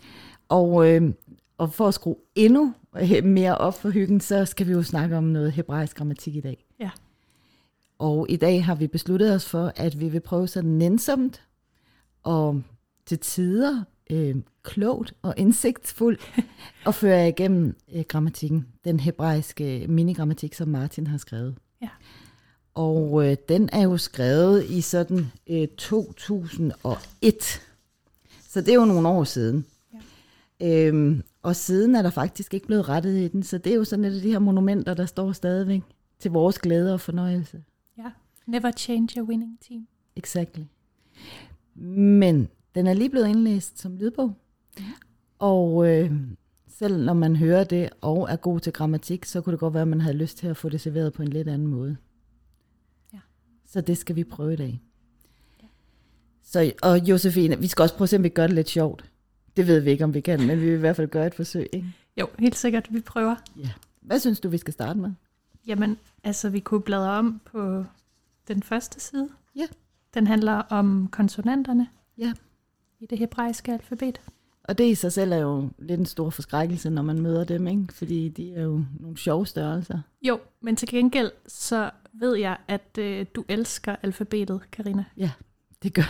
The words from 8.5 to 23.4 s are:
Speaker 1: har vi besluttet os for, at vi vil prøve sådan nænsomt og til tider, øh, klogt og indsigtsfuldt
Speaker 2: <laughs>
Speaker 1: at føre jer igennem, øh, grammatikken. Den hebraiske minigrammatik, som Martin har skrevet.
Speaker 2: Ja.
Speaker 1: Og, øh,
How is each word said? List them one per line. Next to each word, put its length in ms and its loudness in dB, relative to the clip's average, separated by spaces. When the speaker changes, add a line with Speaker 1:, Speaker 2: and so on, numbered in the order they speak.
Speaker 1:
har 100 2
vi 120 -2
besluttet 480 2
os 140 -2
for, 280 -2
at 240 -4
vi 80 -2
vil 120 -2
prøve 280 -2
sådan 220 -2
nænsomt 720 0
og 400 0
til 120 -2
tider, 640 0
øh, 240 0
klogt 600 -4
og 140 -4
indsigtsfuldt 840 2
Speaker 2:
<laughs> 320 -10
Speaker 1:
at 80 2
føre 240 4
jer 80 4
igennem, 500 2
øh, 140 -4
grammatikken. 580 -2
Den 160 0
hebraiske 880 -2
minigrammatik, 680 0
som 140 -6
Martin 380 -4
har 120 -4
skrevet. 380 -8
Speaker 2:
Ja. 60 -10
Speaker 1:
Og, 560 2
øh, 60 2